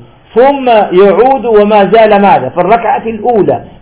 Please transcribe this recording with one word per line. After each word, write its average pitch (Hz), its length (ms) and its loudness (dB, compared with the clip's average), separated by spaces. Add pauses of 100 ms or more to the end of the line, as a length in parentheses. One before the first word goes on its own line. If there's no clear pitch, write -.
(340)
ثم 269 340 0
يعود 208 760 0
وما 208 460 2
زال 214 300 2
ماذا؟ 147 260 0
في 165 120 -6
الركعة 208 460 -2
الأولى. 208 580 -2 (160)